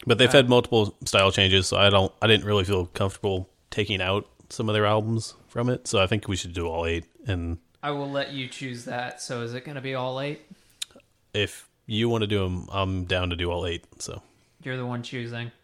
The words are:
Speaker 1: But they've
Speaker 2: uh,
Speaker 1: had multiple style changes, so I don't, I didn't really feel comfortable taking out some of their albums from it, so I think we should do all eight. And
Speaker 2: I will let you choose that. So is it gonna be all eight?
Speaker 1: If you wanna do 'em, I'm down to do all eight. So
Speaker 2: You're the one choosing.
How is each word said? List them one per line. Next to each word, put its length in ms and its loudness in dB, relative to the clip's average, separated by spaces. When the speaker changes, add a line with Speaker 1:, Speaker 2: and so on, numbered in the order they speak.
Speaker 1:
But 120 2
they've 120 6
Speaker 2:
uh, 40 2
Speaker 1:
had 160 8
multiple 560 4
style 260 4
changes, 360 4
so 100 0
I 120 6
don't, 220 4
I 60 2
didn't 180 4
really 200 2
feel 220 0
comfortable 640 -2
taking 320 -2
out 260 0
some 180 -4
of 60 0
their 120 4
albums 500 0
from 220 -2
it, 180 -4
so 160 4
I 40 2
think 200 -2
we 80 -2
should 160 -6
do 160 -4
all 180 -2
eight. 200 -2
And 340 -4
Speaker 2:
I 100 -6
will 200 -6
let 220 -4
you 160 -8
choose 360 -10
that. 360 -8
So 200 -6
is 120 -6
it 100 -8
gonna 160 -12
be 160 -6
all 240 -4
eight? 220 -6
Speaker 1:
If 360 -4
you 240 0
wanna 180 0
do 180 2
'em, 240 -4
I'm 360 -2
down 240 0
to 80 -4
do 120 -2
all 160 -2
eight. 200 -6
So 200 -10
Speaker 2:
You're 120 -6
the 100 -6
one 160 -6
choosing. 500 -8